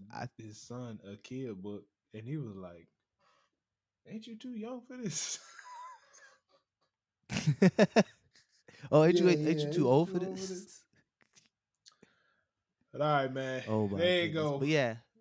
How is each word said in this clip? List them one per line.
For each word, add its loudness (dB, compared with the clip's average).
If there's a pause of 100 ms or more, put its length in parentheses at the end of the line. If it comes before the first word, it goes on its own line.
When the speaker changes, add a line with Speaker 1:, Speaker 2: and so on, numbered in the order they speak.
(120)
Speaker 1:
I" -10 (120)
Speaker 2:
his -16
son -12
Akil -10
book, -12 (300)
and -14
he -8
was -10
like, -16 (1200)
"Ain't -14
you -14
too -12
young -10
for -18
this?" -6
<laughs> -20 (1700)
Speaker 1:
<laughs> 4 (880)
Oh, 8
ain't 6
you, 4
Speaker 2:
Yeah, 8
Speaker 1:
ain't 4
Speaker 2:
yeah, 0
Speaker 1:
you -4
too 0
Speaker 2:
"Ain't 4
Speaker 1:
old 6
Speaker 2:
you -8
Speaker 1:
for 0
Speaker 2:
too -4
old -8
for -8
Speaker 1:
this? -8
Speaker 2:
this?" -14 (2000)
But -8
all 2
right, -2
man. -4
Speaker 1:
Oh, 0
my -2
Speaker 2:
There 4
you 0
Speaker 1:
goodness. -2
Speaker 2:
go. -2
Speaker 1:
But 0
yeah, 2 (240)